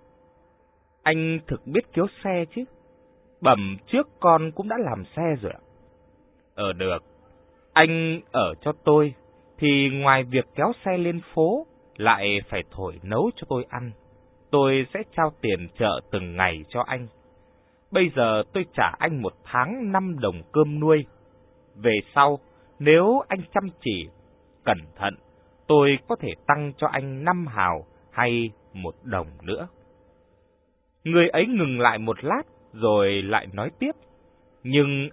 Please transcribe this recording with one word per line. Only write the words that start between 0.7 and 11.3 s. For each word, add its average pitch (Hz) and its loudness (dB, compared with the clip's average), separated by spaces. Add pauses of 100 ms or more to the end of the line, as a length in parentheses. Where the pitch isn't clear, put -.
"Anh 160 0
thực - -8
biết - -4
kéo 170 0 (180)
xe 180 -2 (100)
chứ?" 247 -8 (760)
"Bẩm, 101 2 (100)
trước 285 0 (120)
con 160 4
cũng 196 -10
đã 220 -4
làm 117 -4 (120)
xe 156 -2
rồi 92 -8
ạ." - -16 (920)
"Ờ, 101 -4
được. 90 -2 (760)
Anh 165 2 (120)
ở 92 0
cho 147 -4 (120)
tôi, 151 4 (440)
thì 139 2
ngoài 135 2
việc 123 -2
kéo 170 0 (120)
xe 185 -2
lên 170 -4 (140)